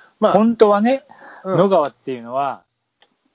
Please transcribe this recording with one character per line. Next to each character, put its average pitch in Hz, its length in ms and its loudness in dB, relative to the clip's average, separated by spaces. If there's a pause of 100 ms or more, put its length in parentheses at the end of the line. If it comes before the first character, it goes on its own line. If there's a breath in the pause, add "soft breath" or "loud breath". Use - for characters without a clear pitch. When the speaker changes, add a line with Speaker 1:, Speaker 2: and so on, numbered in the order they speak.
(200 soft breath)
Speaker 1:
ま 214 100 2
あ、 165 40 0
Speaker 2:
本 220 240 -2
当 208 140 4
は 208 100 2
ね、 262 240 -2 (380 loud breath)
Speaker 1:
う 190 100 -6
ん。 175 40 0
Speaker 2:
野 196 120 2
川 160 200 0
っ - 40 -14
て - 180 -12
い 123 80 -8
う 113 40 -16
の 117 100 -14
は、 131 300 -6 (720)